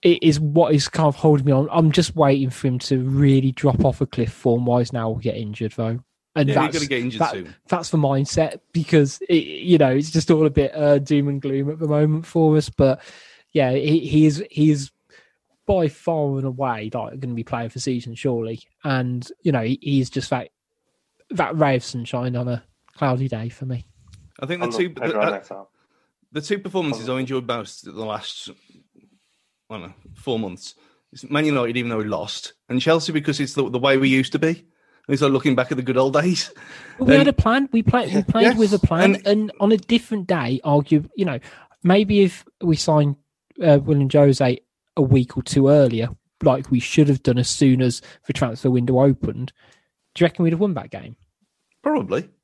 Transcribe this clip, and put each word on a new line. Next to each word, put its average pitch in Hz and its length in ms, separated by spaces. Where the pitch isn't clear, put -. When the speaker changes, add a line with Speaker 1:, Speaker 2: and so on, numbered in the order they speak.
Speaker 1:
it 175 200
is 151 160
what 156 380
is 139 140
kind 160 180
of 139 80
holding 147 300
me 143 80
on. 139 180
I'm 156 220
just - 240
waiting 139 320
for - 180
him 127 120
to 135 200
really 135 540
drop 139 320
off 131 160
a 139 40
cliff 117 280
form-wise 123 580
now 113 200
or 113 60
get 117 200
injured, 107 400
though. 117 260
And 143 140
Speaker 2:
Yeah, 143 60
he's 156 80
Speaker 1:
that's, 165 60
Speaker 2:
gonna 143 100
get 131 100
injured 117 220
Speaker 1:
that, 123 100
Speaker 2:
soon. 92 240
Speaker 1:
that's 160 220
the 170 60
mindset 143 600
because, 151 560
it, 170 160
you 160 320
know, 139 140
it's 147 200
just 160 180
all 156 160
a 151 40
bit, 143 260
uh, 147 220
doom 143 320
and 139 120
gloom 139 280
at 156 100
the 160 80
moment 151 380
for 156 320
us. 147 120
But, 135 320
yeah, 135 200
he, 151 280
he 151 260
is, 156 260
he 151 200
is 139 200
by 185 220
far 147 500
and 135 80
away, 123 480
like, 117 280
gonna 123 140
be 113 100
playing 117 240
for 127 100
season, 120 360
surely. 117 460
And, 123 420
you 160 100
know, 123 80
he, 120 200
he's 135 280
just - 220
that, 127 180
that 165 260
ray 143 220
of 120 80
sunshine 123 500
on 123 140
a 120 120
cloudy 131 340
day 113 180
for 127 180
me. 127 200
Speaker 2:
I 135 60
think 175 140
Speaker 3:
I - 40
Speaker 2:
the - 60
Speaker 3:
love 220 100
Speaker 2:
two, 180 80
Speaker 3:
Pedro 120 320
Speaker 2:
the, 104 60
uh, 98 100
Speaker 3:
Neto. 98 320
Speaker 2:
the 147 80
two 202 180
performances 160 480
Speaker 3:
I 127 40
love 127 80
Speaker 2:
I - 20
enjoyed 127 260
most 117 380
the - 60
last 107 580
I 110 80
don't 85 100
know, 90 60
four 117 240
months. 95 360
It's 127 180
Man 147 160
United, 123 320
even 120 120
though 117 100
we 107 60
lost, 104 480
and 127 120
Chelsea 160 300
because 147 280
it's 139 140
the, 135 160
the 123 100
way 135 180
we 135 120
used 131 240
to 139 60
be. 160 100
And - 640
it's 135 80
like 143 100
looking 135 240
back 127 160
at 135 60
the 127 60
good 123 140
old 135 160
days. 160 380
Speaker 1:
But 254 100
we 262 60
Speaker 2:
And 277 60
Speaker 1:
had 285 80
a 277 60
plan. 262 380
We 226 120
play-, 233 300
we 202 100
played 226 200
Speaker 2:
Yes. 233 140
Speaker 1:
with 208 160
a 202 60
plan, 190 360
Speaker 2:
And - 120
Speaker 1:
and 214 320
on 202 140
a 220 40
different 214 500
day, 139 360
argue, 147 400
you 196 100
know, 139 140
maybe 202 380
if 185 240
we 165 160
signed, 147 400
uh, 147 220
Willian 143 280
Jose 139 480
a 156 60
week 131 360
or - 60
two 135 240
earlier, 123 400
like 135 300
we 127 80
should 147 300
have 135 120
done 123 160
as 127 120
soon 131 320
as 123 200
the 113 60
transfer 127 380
window 127 300
opened, 131 500
do - 80
you - 20
reckon 170 180
we'd 165 100
have 165 80
won 202 140
that - 140
game? 113 260
Speaker 2:
Probably. 196 480